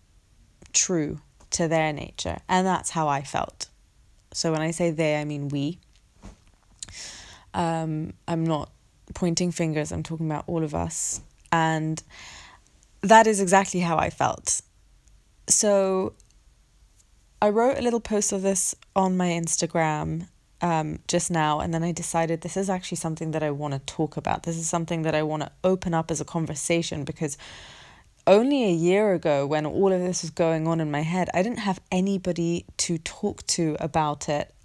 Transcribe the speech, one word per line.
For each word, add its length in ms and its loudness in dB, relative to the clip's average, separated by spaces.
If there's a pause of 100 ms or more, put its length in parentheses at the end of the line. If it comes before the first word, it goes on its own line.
(720)
true 480 0 (300)
to 180 0
their 240 2
nature. 460 -8 (100)
And 180 4
that's 220 0
how 200 0
I 140 0
felt. 460 -6 (640)
So 200 -2
when 100 0
I 80 -2
say 200 0
they, 300 0
I 40 -4
mean 240 -6
we. 300 -2 (1700)
Um, 600 -2 (120)
I'm 180 0
not 260 0 (420)
pointing 400 0
fingers, 400 -2
I'm 120 -4
talking 200 -6
about 220 -4
all 180 -2
of 100 -4
us. 460 -4 (320)
And 500 2 (1000)
that 240 10
is 140 2
exactly 400 2
how 180 0
I 100 2
felt. 540 -2 (840)
So 640 2 (1300)
I 80 4
wrote 260 2
a 60 -4
little 180 0
post 320 -2
of 100 -4
this 300 0 (220)
on 220 2
my 140 0
Instagram, 960 -2 (340)
um, 460 0
just 200 0
now, 300 2
and 160 -2
then 80 0
I 80 0
decided 520 -2
this 140 -8
is 140 0
actually 280 -4
something 340 -4
that 100 -2
I 80 0
wanna 300 -4
talk 360 -4
about. 280 0
This 120 -2
is 120 -4
something 340 0
that 120 2
I 100 2
wanna 260 -2 (140)
open 280 2
up 200 0
as 80 -2
a 40 -6
conversation, 800 -2
because 340 -4 (920)
only 360 6
a 60 4
year 420 4
ago, 320 2
when 220 0
all 260 2
of 80 2
this 220 -2
was 80 -10
going 380 2
on 120 2
in 100 -2
my 100 -2
head, 340 0
I 80 4
didn't 180 -4
have 200 -2 (100)
anybody 720 0 (120)
to 220 -2
talk 500 -6
to 320 0
about 480 -2
it 260 -4 (100)